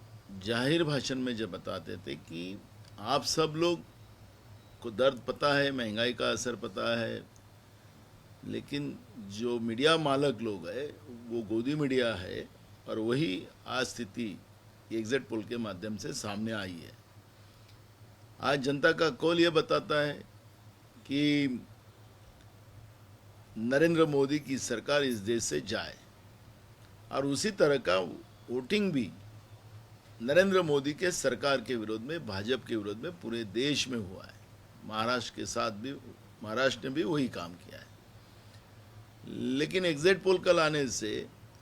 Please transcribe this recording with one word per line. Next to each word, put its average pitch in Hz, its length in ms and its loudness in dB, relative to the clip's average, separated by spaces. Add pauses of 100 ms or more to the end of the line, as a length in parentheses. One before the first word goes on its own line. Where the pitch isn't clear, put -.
(440)
जाहिर 127 400 2
भाषण 135 340 -2
में 127 180 -4
जब 107 140 -4
बताते 92 460 -8
थे 73 180 -8
कि 90 440 -10 (400)
आप 123 260 0
सब 156 320 0
लोग 170 240 2 (1000)
को 120 80 -8
दर्द 123 360 4
पता 143 280 2
है, 139 180 4
महंगाई 117 400 0
का 123 180 0
असर 117 260 -2
पता 117 440 -2
है, 113 220 -4 (1200)
लेकिन 127 540 -6 (320)
जो 120 300 -2
मीडिया 120 380 4
मालक 139 420 2
लोग 101 280 -4
हैं 131 200 -6 (400)
वो 117 200 -2
गोदी 117 260 0
मीडिया 127 400 2
है 92 340 -8 (400)
और 110 100 -4
वही 147 480 0 (200)
आज 123 200 0
स्थिति 117 420 -8 (640)
एग्जिट 113 360 -2
पोल 113 160 -4
के 117 140 -8
माध्यम 107 380 -6
से 143 160 -8
सामने 107 400 -6
आई 95 260 -6
है। - 140 -16 (1500)
आज 139 220 2
जनता 143 300 4
का 160 180 2
कौल 160 300 2
ये 170 100 6
बताता 151 500 2
है 147 140 0 (920)
कि 143 540 2 (2000)
नरेंद्र 156 480 6
मोदी 139 320 4
की 135 200 -4
सरकार 131 440 0
इस 123 160 0
देश 113 260 0
से 147 160 -2
जाए 98 360 -6 (1160)
और 135 140 0
उसी 143 240 0
तरह 156 280 6
का 175 200 4
वोटिंग 131 920 -2
भी 117 180 0 (1120)
नरेंद्र 185 400 6
मोदी 147 320 2
के 156 160 0
सरकार 131 500 2
के 120 160 -2
विरोध 110 240 -4
में, 147 260 -8
भाजपा 110 420 -2
के 120 80 -2
विरोध 104 220 -4
में 170 220 -8
पूरे 117 240 -6
देश 127 440 0
में 123 100 -4
हुआ 95 260 -10
है। - 140 -20 (460)
महाराष्ट्र 110 520 -2
के 110 100 -6
साथ 117 240 -2
भी, 110 220 -8 (500)
महाराष्ट्र 120 460 0
ने 135 60 -4
भी 156 80 0
वही 151 260 0
काम 87 260 -10
किया - 240 -18
है। - 100 -20 (1400)
लेकिन 135 560 -2
एग्जिट 170 380 4
पोल 190 160 4
कल 175 220 4
आने 151 280 4
से 110 380 -4 (360)